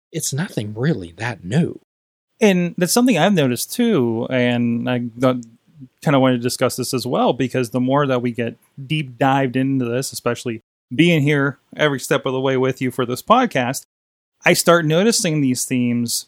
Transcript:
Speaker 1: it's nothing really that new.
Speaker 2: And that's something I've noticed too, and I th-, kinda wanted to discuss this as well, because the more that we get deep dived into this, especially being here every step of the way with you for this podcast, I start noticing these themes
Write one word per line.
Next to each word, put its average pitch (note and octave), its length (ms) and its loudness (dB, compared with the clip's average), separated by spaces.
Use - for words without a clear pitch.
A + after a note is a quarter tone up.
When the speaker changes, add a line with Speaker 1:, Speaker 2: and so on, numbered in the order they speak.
Speaker 1:
it's D#3 220 -6
nothing C3 400 -6
really G#2+ 440 -2
that A2 260 -8
new. B2+ 360 -2
Speaker 2:
And F3+ 380 2
that's F3 140 0
something B3 220 4
I've E3+ 160 4
noticed C#3 400 0
too, B2 600 0
and A#2+ 580 0
I B2 100 -2
th-, B2+ 240 0
kinda C#3+ 180 4
wanted C3 180 4
to A#2+ 60 -4
discuss B2 340 -2
this B2+ 180 -4
as A#2+ 100 -4
well, F3+ 260 0
because B2+ 380 -2
the B2+ 100 -4
more C3+ 280 2
that B2+ 160 0
we B2 80 -2
get A#2 260 -6
deep C3 320 -6
dived C3+ 360 2
into C3 300 0
this, B2 260 -4
especially A#2 500 -6
being E3 260 4
here C#3 380 0
every C#3+ 220 0
step C#3 260 -2
of C3 80 -2
the C3 80 -2
way C3+ 160 0
with C3 240 0
you B2+ 80 -2
for B2 160 -2
this B2 160 -6
podcast, C#3+ 600 2
I F3 100 4
start E3+ 300 4
noticing D#3+ 580 2
these B2+ 220 0
themes A#2+ 640 -2